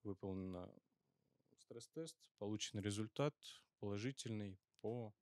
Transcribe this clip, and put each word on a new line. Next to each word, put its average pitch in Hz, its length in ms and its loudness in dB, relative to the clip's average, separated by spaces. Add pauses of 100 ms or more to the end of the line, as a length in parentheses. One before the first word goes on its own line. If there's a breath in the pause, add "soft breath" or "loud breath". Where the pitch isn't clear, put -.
выполнен 95 640 0 (920)
стресс-тест, - 580 -6 (180)
получен 104 440 0
результат 107 540 2 (440)
положительный 104 800 0 (240)
по 113 400 0